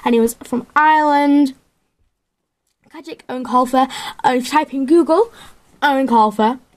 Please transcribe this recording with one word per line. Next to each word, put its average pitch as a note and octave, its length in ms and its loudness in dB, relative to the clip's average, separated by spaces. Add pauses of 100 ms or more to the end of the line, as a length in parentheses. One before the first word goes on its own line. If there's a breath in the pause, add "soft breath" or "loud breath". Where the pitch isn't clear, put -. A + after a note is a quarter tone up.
And A#3+ 120 0
he A#3 40 2
was A#3 140 0 (100)
from B3 320 -8
Ireland. D4 760 2 (1400)
Magic D#4 360 -18
Owen B3+ 160 -10
Colfer. B3+ 440 0 (320 loud breath)
Uh, B3+ 120 0
if B3+ 120 -2
you - 60 -10
type D4+ 220 -2
in C4+ 120 -4
Google, E4 460 2 (500 loud breath)
Owen C4+ 260 0
Colfer, A3 520 0 (180)